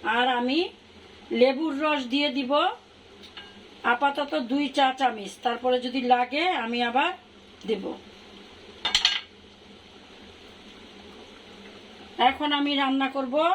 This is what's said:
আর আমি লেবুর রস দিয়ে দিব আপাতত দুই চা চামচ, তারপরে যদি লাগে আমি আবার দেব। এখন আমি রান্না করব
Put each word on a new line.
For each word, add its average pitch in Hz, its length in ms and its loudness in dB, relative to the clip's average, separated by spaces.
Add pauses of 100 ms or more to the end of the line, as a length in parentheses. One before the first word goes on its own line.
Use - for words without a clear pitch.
আর 233 240 2
আমি 254 300 0 (720)
লেবুর 269 520 4
রস 302 240 0
দিয়ে 285 240 0
দিব 254 220 -2 (1300)
আপাতত 277 500 0 (180)
দুই 285 180 0
চা 277 180 2 (120)
চামচ, 220 340 -2 (100)
তারপরে 247 340 0 (100)
যদি 254 160 -2
লাগে 247 420 2 (200)
আমি 233 180 -2
আবার 262 300 2 (560)
দেব। 202 160 -4 (4000)
এখন 294 220 -4
আমি 285 200 0 (100)
রান্না 269 340 0
করব 262 180 -4 (200)